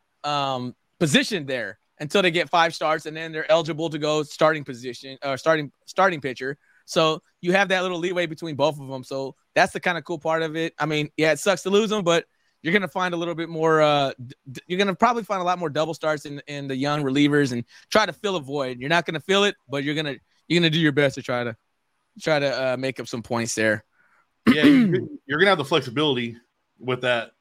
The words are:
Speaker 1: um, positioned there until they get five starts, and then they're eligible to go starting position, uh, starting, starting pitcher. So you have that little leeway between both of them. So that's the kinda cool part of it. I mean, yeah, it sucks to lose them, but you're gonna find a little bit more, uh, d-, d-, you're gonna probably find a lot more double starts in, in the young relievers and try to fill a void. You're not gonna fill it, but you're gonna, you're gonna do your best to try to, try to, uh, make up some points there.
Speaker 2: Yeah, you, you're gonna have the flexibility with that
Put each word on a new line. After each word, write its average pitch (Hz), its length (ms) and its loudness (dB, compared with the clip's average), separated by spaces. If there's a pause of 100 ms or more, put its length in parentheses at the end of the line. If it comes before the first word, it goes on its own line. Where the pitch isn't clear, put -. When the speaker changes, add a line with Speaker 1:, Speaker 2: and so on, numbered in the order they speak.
(220)
Speaker 1:
um, 135 540 -6 (240)
positioned 165 480 0
there 113 300 -8 (200)
until 151 240 -2
they 180 80 4
get 160 200 -2
five 165 240 2
starts, 160 320 -4
and 156 100 -12
then 165 160 -12
they're 156 180 -4
eligible 160 400 0
to 151 80 -6
go 151 240 -2
starting 156 400 0
position, 131 600 -12
uh, 139 140 -4
starting, 156 360 0 (140)
starting 185 340 0
pitcher. 131 380 -8 (260)
So 160 380 0 (180)
you 175 120 -2
have 190 180 4
that 185 120 2
little 185 160 -4
leeway 175 280 -2
between 160 280 -8
both 147 260 2
of 131 60 -14
them. 131 160 -10
So 135 320 -8 (200)
that's 180 180 4
the 185 80 -8
kinda 175 220 -2
cool 170 160 -6
part 160 240 -2
of 156 120 -4
it. 165 240 -4
I 147 80 -2
mean, 151 300 -2
yeah, 156 160 4
it 143 80 -2
sucks 190 220 0
to 190 80 -4
lose 202 200 2
them, 208 140 -2
but 170 200 2 (380)
you're 160 100 -2
gonna 190 160 2
find 180 260 -2
a - 20 -4
little 170 180 -4
bit 165 140 -6
more, 160 320 4
uh, 143 320 4 (120)
d-, 127 100 -18 (160)
d-, 123 160 -14
you're 180 120 -4
gonna 196 160 2
probably 233 280 2
find 190 180 -4
a 175 40 -2
lot 175 140 0
more 170 120 -4
double 156 240 -2
starts 156 320 -4
in, 143 200 -12
in 143 220 -8
the 135 80 -4
young 147 260 0
relievers 143 500 4
and 120 120 -4 (260)
try 214 160 4
to 175 60 -6
fill 196 240 -4
a 160 40 -2
void. 131 400 -6
You're 135 100 -8
not 170 160 2
gonna 160 140 -6
fill 196 240 2
it, 202 100 0 (140)
but 139 160 -4
you're 147 100 -2
gonna, 143 220 -6 (320)
you're 170 120 4
gonna 165 100 4
do 160 100 2
your 151 120 4
best 139 240 4
to 131 60 -10
try 123 220 -4
to, 117 120 -8 (640)
try 156 180 2
to, 131 340 0
uh, 127 40 -2
make 131 240 -4
up 120 80 -12
some 117 140 -8
points 117 320 -4
there. 110 300 2 (640)
Speaker 2:
Yeah, 294 160 4
you, 208 640 4
you're 147 120 -2
gonna 202 120 6
have 185 80 4
the 143 60 -2
flexibility 131 720 -2 (420)
with 127 240 -4
that 120 380 0